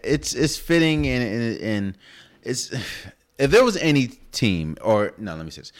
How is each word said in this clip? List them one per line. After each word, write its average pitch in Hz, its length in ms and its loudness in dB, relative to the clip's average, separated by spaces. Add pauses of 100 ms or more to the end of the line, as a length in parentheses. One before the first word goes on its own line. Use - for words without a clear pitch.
it's, - 300 -2
it's 139 220 0
fitting 160 500 2
and, 123 180 0
and, 113 360 -4
and 98 380 -4 (440)
it's, 127 300 -8 (320)
<sighs> - 340 -18
if 139 120 2
there 233 140 8
was 214 120 2
any 143 320 2 (240)
team, 82 480 0
or 104 380 2
no, 95 160 -10
let 80 100 -10
me 78 60 -12
say - 120 -16
this. - 180 -20